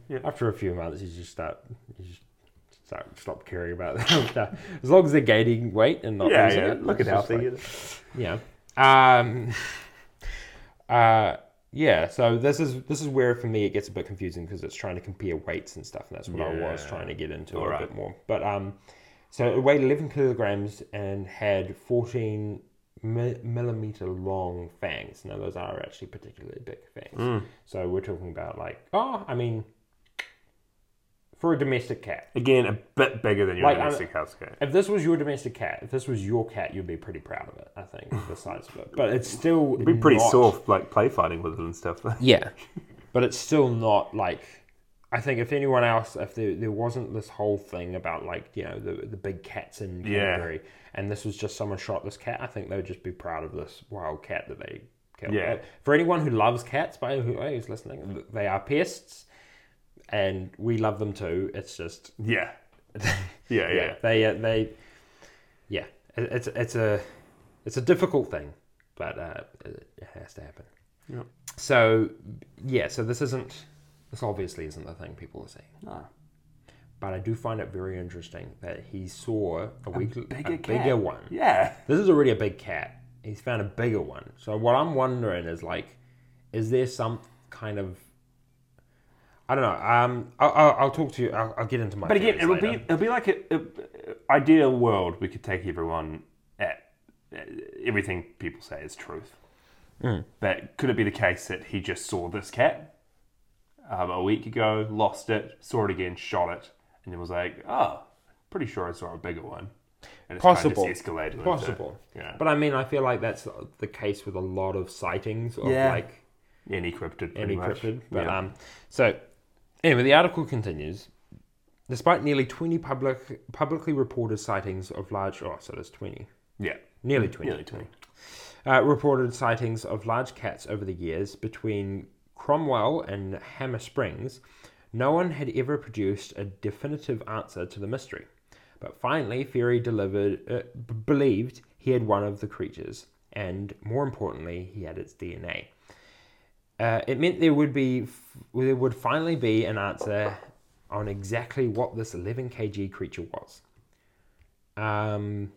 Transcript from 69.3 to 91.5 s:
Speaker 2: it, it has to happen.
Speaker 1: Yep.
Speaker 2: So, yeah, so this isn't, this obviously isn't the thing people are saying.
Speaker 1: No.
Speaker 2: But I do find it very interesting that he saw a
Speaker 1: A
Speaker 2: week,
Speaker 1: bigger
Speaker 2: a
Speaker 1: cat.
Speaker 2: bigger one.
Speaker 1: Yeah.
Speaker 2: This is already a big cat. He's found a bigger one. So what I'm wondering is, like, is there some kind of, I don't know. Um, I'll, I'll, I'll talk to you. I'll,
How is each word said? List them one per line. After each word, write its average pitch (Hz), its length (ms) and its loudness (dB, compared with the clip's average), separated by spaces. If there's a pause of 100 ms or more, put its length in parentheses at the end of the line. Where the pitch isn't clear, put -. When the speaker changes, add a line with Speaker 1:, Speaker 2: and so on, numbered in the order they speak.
Speaker 2:
it, - 220 -16 (100)
it - 160 -18
has - 220 -18
to 78 60 -18
happen. - 220 -20 (500)
Speaker 1:
Yep. 123 120 -12 (320)
Speaker 2:
So, 113 520 6 (560)
yeah, 127 220 2
so - 160 -4
this 120 180 -4
isn't, 127 440 -6 (440)
this - 140 -12
obviously 92 420 -6
isn't 78 200 -14
the 82 80 -14
thing 80 220 -16
people - 280 -18
are - 60 -20
saying. - 180 -20 (160)
Speaker 1:
No. - 220 -14 (960)
Speaker 2:
But 95 120 -6
I 92 60 -6
do 113 160 -4
find 110 240 -6
it - 140 -6
very 92 260 -6
interesting 87 520 -12 (100)
that 87 280 -12
he 95 180 -10
saw 95 560 -4
a 113 60 -8 (160)
Speaker 1:
A 104 40 -10
Speaker 2:
week, 113 240 -4 (160)
Speaker 1:
bigger 151 240 -6
Speaker 2:
a 160 40 -6
Speaker 1:
cat. 160 60 -12 (200)
Speaker 2:
bigger 131 120 4
one. 92 340 -2
Speaker 1:
Yeah. - 440 4 (140)
Speaker 2:
This 151 120 4
is 196 100 4
already 147 200 8
a 107 60 6
big 98 220 -2
cat. - 440 -10 (220)
He's 107 180 -10
found 113 200 -2
a 98 40 -4
bigger 107 360 0
one. - 360 -12
So 107 180 -6
what 117 200 4
I'm 151 200 2
wondering 117 500 0
is, 82 180 -8
like, 85 340 -8 (560)
is 113 180 0
there 127 160 4
some 117 320 -4 (300)
kind 104 300 -8
of, 92 180 -6 (1500)
I 131 60 4
don't 135 80 4
know. 98 220 0
Um, 120 540 4
I'll, 143 160 8
I'll, 151 240 10
I'll 135 120 4
talk 151 220 -2
to 123 100 -4
you. - 80 0
I'll, 110 260 -2